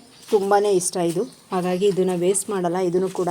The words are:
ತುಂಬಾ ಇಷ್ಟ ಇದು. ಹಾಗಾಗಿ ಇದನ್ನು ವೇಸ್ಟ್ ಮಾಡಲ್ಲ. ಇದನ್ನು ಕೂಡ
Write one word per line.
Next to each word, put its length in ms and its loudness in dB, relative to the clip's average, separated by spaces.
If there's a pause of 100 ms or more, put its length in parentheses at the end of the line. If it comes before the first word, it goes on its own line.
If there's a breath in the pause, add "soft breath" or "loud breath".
(300)
ತುಂಬಾ 260 2
ಇಷ್ಟ 400 2
ಇದು. 280 -2
ಹಾಗಾಗಿ 600 -2
ಇದನ್ನು 320 0
ವೇಸ್ಟ್ 320 0
ಮಾಡಲ್ಲ. 260 -2
ಇದನ್ನು 320 0
ಕೂಡ 220 -4